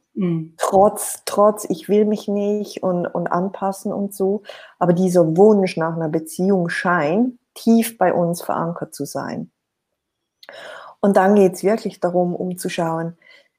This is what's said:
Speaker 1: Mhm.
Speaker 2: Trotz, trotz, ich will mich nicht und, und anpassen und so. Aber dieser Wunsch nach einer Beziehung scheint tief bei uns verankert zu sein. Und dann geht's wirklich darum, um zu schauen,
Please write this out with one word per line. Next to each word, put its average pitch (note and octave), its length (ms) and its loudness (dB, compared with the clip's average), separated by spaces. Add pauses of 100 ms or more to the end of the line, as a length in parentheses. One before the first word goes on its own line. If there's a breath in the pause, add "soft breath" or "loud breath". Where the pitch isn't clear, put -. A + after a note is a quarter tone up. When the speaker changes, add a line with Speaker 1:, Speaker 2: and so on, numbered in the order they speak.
(140)
Speaker 1:
Mhm. E3 440 -4
Speaker 2:
Trotz, - 680 2
trotz, G#3 440 2
ich F3+ 200 -6
will G#3 160 4
mich G#3 220 -4
nicht G3+ 560 -4
und, F3+ 240 -2
und F3 200 -4
anpassen F#3+ 680 -6
und G3+ 200 -6
so. G3 300 -2 (360 loud breath)
Aber F3 140 2
dieser F3 440 2
Wunsch G3 400 6
nach E3 180 -2
einer E3 140 -4
Beziehung E3+ 600 0
scheint F3+ 720 0 (160)
tief A3+ 420 0
bei F3+ 160 2
uns F3 280 -2
verankert E3 520 -6
zu C#3+ 120 -8
sein. C#3 460 -8 (1500 loud breath)
Und G3 160 4
dann G3 180 4
geht's F#3 280 4
wirklich G#3 360 -2
darum, F3+ 360 0
um F3+ 220 -6
zu F#3 120 -8
schauen, E3 480 -4 (420 soft breath)